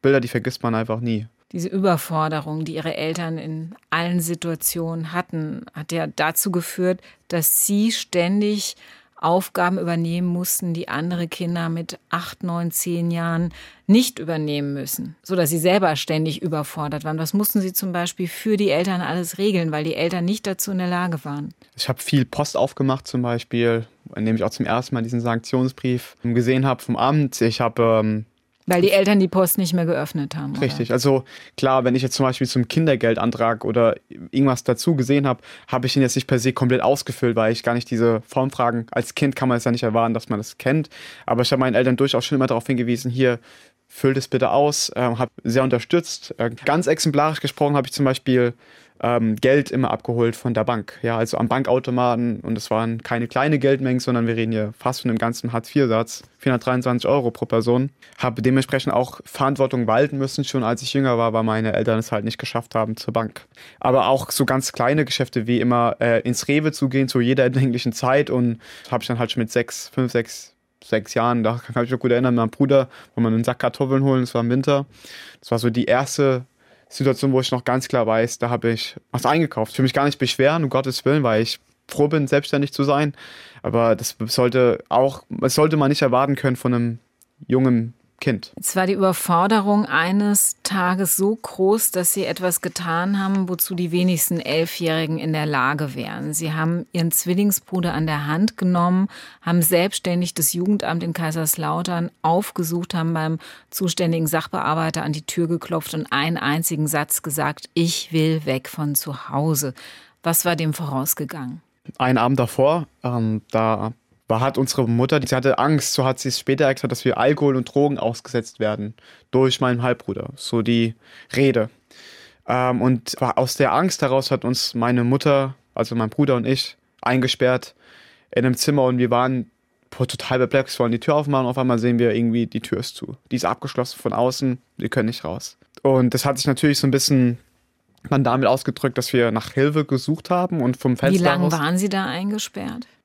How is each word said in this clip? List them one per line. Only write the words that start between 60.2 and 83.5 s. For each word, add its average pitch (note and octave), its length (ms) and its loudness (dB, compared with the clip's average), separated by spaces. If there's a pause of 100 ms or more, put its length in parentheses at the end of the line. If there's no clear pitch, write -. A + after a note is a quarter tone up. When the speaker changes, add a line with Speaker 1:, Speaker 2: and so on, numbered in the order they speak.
Speaker 1:
schon C3 200 -2
als A#2 180 0
ich C3 120 -8
jünger C3+ 260 2
war, A#2 120 2
weil A2+ 120 0
meine A2 300 0
Eltern A2 260 2
es A2 120 -6
halt G#2+ 140 -2
nicht A2+ 140 -6
geschafft - 340 -6
haben A2 240 -2
zur - 160 -8
Bank. A2+ 320 -4 (340)
Aber B2+ 280 4
auch C3+ 240 0
so C3+ 140 2
ganz C3 260 0
kleine C#3 340 2
Geschäfte B2 400 -4
wie A#2 160 2
immer, A#2+ 380 2
äh, A#2 220 4
ins - 260 -4
Rewe D3+ 240 2
zu C3+ 180 -2
gehen, C3+ 180 0
zu B2+ 140 0
jeder C3 220 4
erdenklichen B2+ 500 0
Zeit. C3+ 380 2
Und A#2+ 280 0 (300)
hab A#2+ 140 -2
ich - 40 -12
dann A#2+ 120 -2
halt A#2+ 120 -2
schon B2 100 -2
mit A2 100 -4
sechs, - 420 -4
fünf, B2+ 180 0
sechs, - 440 -6 (280)
sechs G#2+ 300 -4
Jahren, A#2+ 300 2
da A#2 160 0
kann - 100 -16
ich A#2 60 -8
mich B2+ 160 0
noch B2+ 80 -2
gut A#2+ 120 2
erinnern, B2 220 4
mein A2+ 160 2
Bruder, C3+ 380 2 (260)
wo A#2 80 -2
man A2+ 120 2
einen A2+ 100 2
Sack B2 160 -2
Kartoffeln C3+ 440 0
holen, C3 200 4
es A#2+ 100 -6
war A#2 80 2
im A#2 80 0
Winter. C#3 380 2 (540)
Das - 100 -6
war A#2 80 2
so A#2+ 100 2
die A#2+ 160 0
erste C3 600 2 (420)
Situation, C3+ 460 0
wo C3 80 4
ich - 100 -2
noch B2+ 140 -2
ganz B2+ 240 0
klar A#2+ 180 2
weiß, A2+ 300 0
da A#2+ 120 -2
hab A#2+ 140 -2
ich A#2 320 -2 (160)
was B2 140 -4
eingekauft. C#3+ 480 0
Ich - 40 -6
will C3 60 4
mich C3 100 2
gar C#3+ 120 2
nicht C#3+ 140 -2
beschweren, C#3+ 440 2
um C3+ 60 -2
Gottes C3 340 -2
Willen, C#3+ 200 2
weil A2+ 180 4
ich - 180 -4 (300)
froh D3 180 2
bin, D3+ 200 0
selbstständig C#3+ 440 0
zu C#3 140 -2
sein. C#3+ 280 0 (480)